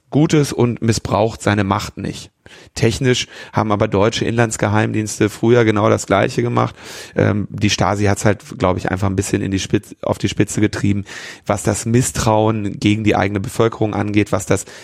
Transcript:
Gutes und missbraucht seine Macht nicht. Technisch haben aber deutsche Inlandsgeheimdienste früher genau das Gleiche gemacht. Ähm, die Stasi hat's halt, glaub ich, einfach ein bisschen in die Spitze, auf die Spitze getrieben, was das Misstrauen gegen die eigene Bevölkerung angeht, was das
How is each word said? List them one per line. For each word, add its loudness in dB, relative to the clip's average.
Gutes 2
und 0
missbraucht 0
seine 2
Macht -2
nicht. -10
Technisch 2
haben 0
aber 2
deutsche 2
Inlandsgeheimdienste 0
früher 4
genau 4
das 0
Gleiche 2
gemacht. -2
Ähm, 0
die 0
Stasi 0
hat's 0
halt, 2
glaub 2
ich, -4
einfach -2
ein -2
bisschen 0
in -4
die 0
Spitze, -4
auf -2
die -2
Spitze -2
getrieben, 0
was -2
das -2
Misstrauen 0
gegen 2
die 2
eigene 0
Bevölkerung -2
angeht, 0
was -2
das 0